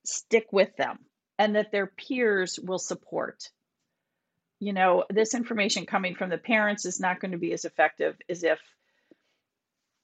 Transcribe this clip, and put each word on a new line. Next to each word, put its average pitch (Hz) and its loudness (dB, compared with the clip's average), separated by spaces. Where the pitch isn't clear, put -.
stick - 0
with 190 4
them 123 -4
and 214 2
that 214 2
their 202 0
peers 208 0
will 185 -4
support. - -8
You 202 -4
know, 185 4
this 220 2
information 220 -2
coming 185 -2
from 190 -4
the 165 -2
parents 214 0
is 180 -4
not 180 -2
gonna 185 -6
be 170 -2
as 165 -6
effective 156 0
as 175 -6
if 160 2